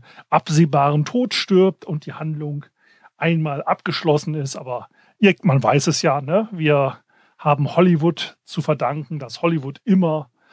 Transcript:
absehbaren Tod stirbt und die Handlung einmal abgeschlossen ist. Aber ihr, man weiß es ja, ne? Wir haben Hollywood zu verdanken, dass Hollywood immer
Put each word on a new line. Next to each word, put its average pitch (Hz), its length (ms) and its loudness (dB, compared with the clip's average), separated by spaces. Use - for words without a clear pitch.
absehbaren 151 720 2
Tod 247 300 -2
stirbt 185 500 2
und 151 220 -8
die 131 80 -14
Handlung 151 520 -8
einmal 156 460 -2
abgeschlossen 160 720 -2
ist. 139 220 -6
Aber 123 320 -10
ihr, 196 240 4
man 139 220 2
weiß 131 240 2
es - 160 -2
ja, 143 180 2
ne? 185 300 0
Wir 147 480 0
haben 143 360 0
Hollywood 170 680 2
zu - 180 -10
verdanken, 147 560 -4
dass 127 240 -12
Hollywood 151 440 -2
immer 175 440 2